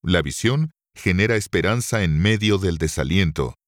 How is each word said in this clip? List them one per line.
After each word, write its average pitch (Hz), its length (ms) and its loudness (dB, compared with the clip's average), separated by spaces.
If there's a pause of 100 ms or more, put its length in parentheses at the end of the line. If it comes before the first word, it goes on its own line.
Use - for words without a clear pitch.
La 87 180 2
visión 127 500 -2 (240)
genera 104 400 0
esperanza 104 680 0
en 78 160 2
medio 104 380 2
del 90 200 -2
desaliento 78 800 -2 (120)